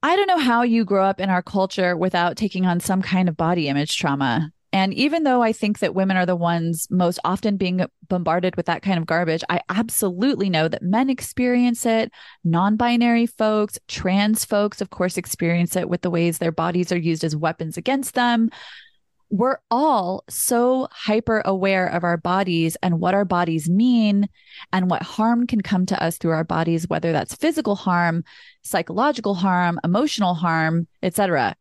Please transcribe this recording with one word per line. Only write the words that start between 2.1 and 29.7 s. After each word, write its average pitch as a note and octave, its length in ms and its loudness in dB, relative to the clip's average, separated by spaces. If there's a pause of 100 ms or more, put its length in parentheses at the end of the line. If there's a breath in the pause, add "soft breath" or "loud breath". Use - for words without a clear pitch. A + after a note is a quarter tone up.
taking F#3 300 -2
on F3 140 2
some F#3+ 200 0
kind F#3 260 2
of E3 100 -2
body E3 320 0
image C#3+ 280 -2
trauma. C#3 560 0 (220)
And F#3+ 180 0
even D4+ 320 0
though B3+ 160 4
I A3+ 120 2
think G#3 260 -2
that F#3 160 -2
women F#3+ 240 0
are F3+ 80 2
the F3+ 100 0
ones E3+ 540 -2
most F3+ 340 2
often G3 320 0
being F#3 300 0 (220)
bombarded F3 480 0
with E3+ 100 -4
that E3+ 160 -2
kind F#3+ 160 0
of D#3+ 80 -4
garbage, E3 420 0
I F3+ 220 0
absolutely G3+ 800 0
know D#3+ 180 2
that - 140 -6
men A3 260 0
experience B3 760 0
it, A3+ 260 0 (320 loud breath)
non-binary A#3 840 2
folks, G#3+ 520 0 (100)
trans G3+ 560 0
folks, G#3 380 -2
of F#3+ 80 -8
course, F3+ 260 -4
experience E3+ 600 -2
it F3+ 120 -2
with F3 140 -4
the F3+ 80 -2
ways E3+ 280 0
their E3+ 140 -2
bodies E3+ 400 -2
are F3 60 0
used D#3+ 260 -2
as D#3 100 -2
weapons D#3+ 440 -4
against C4 360 -4
them. A#3 360 2 (840 loud breath)
We're A#3+ 260 0 (120)
all A#3 580 0
so B3+ 640 0
hyper A3 540 0
aware F#3+ 420 0
of E3+ 160 -2
our F3 140 0
bodies E3+ 680 0
and E3+ 160 0
what F3+ 160 2
our G3+ 100 2
bodies E3+ 460 0
mean G#3 580 4 (440 loud breath)
and F#3 180 0
what - 120 0
harm A#3 440 0
can A3+ 140 0
come F#3 260 0
to - 160 -2
us E3 160 -2
through E3 140 0
our D#3+ 100 0
bodies, E3 460 0
whether E3 240 -2
that's - 240 -2
physical D4 400 0
harm, E3+ 480 0 (380 loud breath)
psychological G3+ 720 -2
harm, F3 480 2